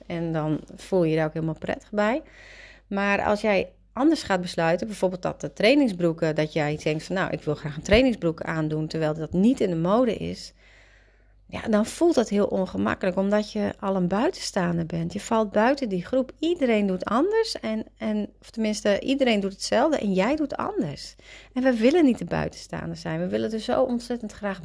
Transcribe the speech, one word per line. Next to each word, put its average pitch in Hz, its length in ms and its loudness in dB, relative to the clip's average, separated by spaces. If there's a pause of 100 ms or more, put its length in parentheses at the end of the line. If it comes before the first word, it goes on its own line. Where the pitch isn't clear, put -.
en 170 260 -4
dan 156 260 -2 (160)
voel 185 280 0
je 156 60 2
je 156 60 2
daar 160 100 2
ook 156 80 -4
helemaal 160 240 -4
prettig - 340 -8
bij. 214 300 0 (640)
Maar 202 360 0
als 208 180 2
jij 202 280 2 (240)
anders 294 300 2
gaat 185 180 0
besluiten, 175 460 0
bijvoorbeeld 185 340 -2
dat 156 200 -4
de 151 120 -8
trainingsbroeken, 175 840 2
dat 156 180 0
jij 147 300 0
denkt 156 200 0
van, 185 120 -6
"Nou, 180 160 0
ik 156 100 -6
wil 147 140 -2
graag 147 200 -10
een 156 80 -10
trainingsbroek 202 580 2
aandoen," 156 460 -2
terwijl 156 260 -2
dat 160 200 -6
niet 220 260 4
in 185 100 0
de 170 60 -2
mode 208 400 2
is, - 380 -10 (920)
ja, - 140 -12
dan 214 240 2
voelt 330 300 2
dat 226 140 2
heel 202 160 4
ongemakkelijk, 190 720 -2
omdat 208 340 0
je 202 280 -4
al 196 160 -2
een 180 120 0
buitenstaander 180 800 -2
bent. 165 280 -6
Je 202 60 -6
valt 220 320 0
buiten 240 380 2
die 180 160 -4
groep. 254 340 -2
Iedereen 254 480 2
doet 185 180 -2
anders 415 540 0
en, 220 260 -4 (120)
en, 214 320 -4 (120)
of - 80 -20
tenminste, 214 500 0
iedereen 254 400 2
doet 196 140 -2
hetzelfde 262 440 2
en 196 160 0
jij 202 220 2
doet 302 200 -2
anders. 226 600 -6 (380)
En 254 100 -2
we 254 140 4
willen 285 280 6
niet 240 120 4
de 180 80 -6
buitenstaander 165 720 -6
zijn. 165 220 -6
We 180 80 -2
willen 214 240 -2
er 220 80 -6
zo 247 240 0
ontzettend 240 480 -4
graag 190 340 -8